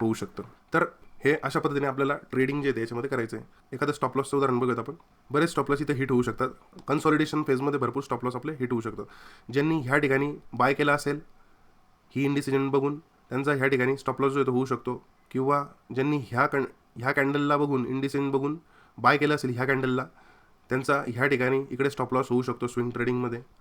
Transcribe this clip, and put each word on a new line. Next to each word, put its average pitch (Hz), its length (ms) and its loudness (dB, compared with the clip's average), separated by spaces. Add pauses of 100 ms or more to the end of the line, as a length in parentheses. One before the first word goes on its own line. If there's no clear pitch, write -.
होऊ 113 140 2
शकतं. 101 280 -8 (320)
तर 160 100 2 (400)
हे 143 180 4
अशा 139 180 -2
पद्धतीने 143 260 0
आपल्याला 139 300 0 (140)
ट्रेडिंग 131 320 0
जे 139 60 0
आहे 123 80 0
ते 113 40 -4
याच्यामध्ये 120 300 -4
करायचं 117 260 -4
आहे. 113 100 -14 (260)
एखादं 143 200 -2
स्टॉप 131 240 -2
लॉसचं 139 200 0
उदाहरण 131 220 4
बघूयात 123 200 2
आपण. 117 160 -6 (360)
बरेच 151 200 2
स्टॉप 143 200 0
लॉस 139 100 0
इथं 147 140 0
हिट 135 180 0
होऊ 123 100 6
शकतात. 123 260 -2 (400)
कन्सॉलिडेशन 151 540 2
फेजमध्ये 139 380 0
भरपूर 120 220 -2
स्टॉप 120 220 -4
लॉस 123 120 -4
आपले 135 240 -8
हिट 123 120 -2
होऊ 117 80 0
शकतात. 104 240 -6 (480)
ज्यांनी 151 280 2
ह्या 131 180 2
ठिकाणी 143 340 2 (220)
बाय 127 200 4
केला 147 180 2
असेल 143 280 -2 (920)
ही 135 100 0
इंडिसिजन 139 460 0
बघून, 139 280 0 (320)
त्यांचा 139 240 0
ह्या 135 140 2
ठिकाणी 135 280 2
स्टॉप 135 240 -4
लॉस 135 120 4
जो 139 60 0
आहे 135 80 2
तो 131 60 2
होऊ 127 120 2
शकतो, 123 380 -4 (280)
किंवा 139 340 0 (300)
ज्यांनी 143 240 0 (120)
ह्या 127 160 4
कं-, 139 180 0 (320)
ह्या 123 160 -2
कॅन्डलला 143 440 2
बघून, 143 300 0
इंडिसिजन 135 440 -2
बघून 139 260 0 (420)
बाय 120 180 6
केलं 147 180 2
असेल 127 200 -2
ह्या 123 120 -2
कॅन्डलला, 131 400 0 (640)
त्यांचा 139 380 0
ह्या 123 180 0
ठिकाणी 131 440 2
इकडे 135 200 0
स्टॉप 127 240 -2
लॉस 131 160 2
होऊ 123 120 4
शकतो 123 240 -4
स्विंग 120 240 -2
ट्रेडिंगमध्ये. 120 500 -2 (200)